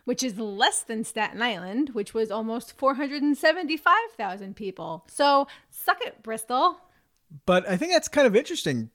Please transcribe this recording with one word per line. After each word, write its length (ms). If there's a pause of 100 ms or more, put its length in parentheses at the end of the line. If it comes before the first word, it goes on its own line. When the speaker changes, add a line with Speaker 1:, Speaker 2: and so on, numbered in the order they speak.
Speaker 1:
which 180
is 160
less 440
than 200
Staten 380
Island, 500
which 220
was 180
almost 460
four 180
hundred 280
and 140
seventy-five 800
thousand 360
people. 540
So, 380 (240)
suck 320
it, 200
Bristol. 560 (680)
Speaker 2:
But 220
I 100
think 140
that's 140
kind 200
of 100
interesting. 580